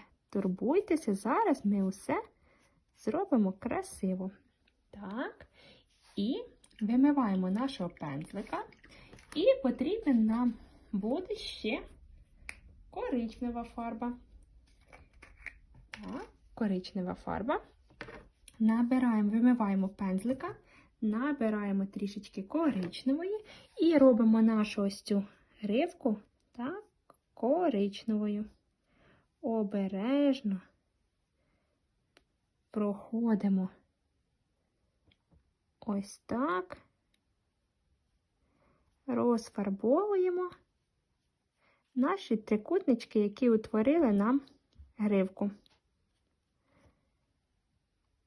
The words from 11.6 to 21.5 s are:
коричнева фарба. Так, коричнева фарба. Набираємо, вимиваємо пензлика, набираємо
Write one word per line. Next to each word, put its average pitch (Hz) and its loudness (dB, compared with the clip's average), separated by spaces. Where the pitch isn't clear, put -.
коричнева 240 -6
фарба. 233 -8
Так, 220 -12
коричнева 185 -4
фарба. 202 -4
Набираємо, 226 2
вимиваємо 220 2
пензлика, 226 -4
набираємо 214 0